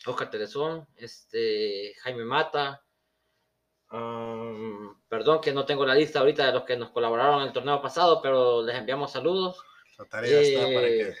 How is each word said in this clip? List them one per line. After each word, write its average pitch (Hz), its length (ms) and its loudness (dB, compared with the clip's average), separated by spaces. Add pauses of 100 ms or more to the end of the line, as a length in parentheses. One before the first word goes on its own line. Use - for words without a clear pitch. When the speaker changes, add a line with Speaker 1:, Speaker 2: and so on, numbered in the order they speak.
Speaker 1:
Oscar 127 240 -6
Telezón, 147 680 -6
este, 107 1000 -6
Jaime 123 280 -8
Mata. 139 580 -2 (1080)
Um, 113 1040 -10 (140)
perdón 135 320 2
que 147 100 0
no 139 140 -2
tengo 139 180 0
la 131 120 2
lista 151 240 4
ahorita 143 260 4
de 127 80 4
los 127 100 -2
que 123 140 -2
nos 117 140 -10
colaboraron 120 500 2
en 135 60 -4
el 120 60 -10
torneo 139 280 0
pasado, 165 400 4
pero 127 400 4
les 120 140 -4
enviamos 135 360 -4
saludos. 180 460 -2 (400)
Speaker 2:
La 104 80 -20
tarea 123 340 2
está 139 220 4
para 127 260 2
Speaker 1:
Eh, 117 100 2
Speaker 2:
que, 101 220 -2